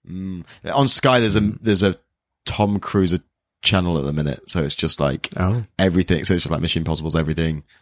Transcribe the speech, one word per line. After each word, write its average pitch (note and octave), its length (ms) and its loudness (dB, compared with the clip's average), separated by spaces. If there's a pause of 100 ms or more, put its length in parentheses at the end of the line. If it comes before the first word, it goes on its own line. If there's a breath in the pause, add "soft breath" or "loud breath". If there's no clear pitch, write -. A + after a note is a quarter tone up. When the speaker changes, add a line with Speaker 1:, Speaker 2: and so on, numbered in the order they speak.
Speaker 1:
Mm. F#2 360 -10 (280 loud breath)
On C#3 140 2
Sky, B2+ 320 4
there's A2 160 2
a, G#2+ 60 4
Speaker 2:
Mm. G#2 200 0
Speaker 1:
there's G2+ 220 2
a F#2+ 140 2 (500)
Tom G#2 320 0
Cruise F2+ 400 0 (420)
channel F2 380 2
at C#2 60 -2
the C#2+ 80 -4
minute, D2+ 360 -4
so F2 140 -2
it's C#2 140 -2
just, - 240 0
like, C#2+ 360 -2
Speaker 2:
Oh. G2+ 280 0 (160)
Speaker 1:
everything. F2+ 440 2
So F#2+ 100 2
it's F2 100 0
just, - 80 -4
like, D#2 80 -2
Mission E2 220 -2
Impossibles, D#2+ 340 -2
everything. D#2+ 480 -2 (180 soft breath)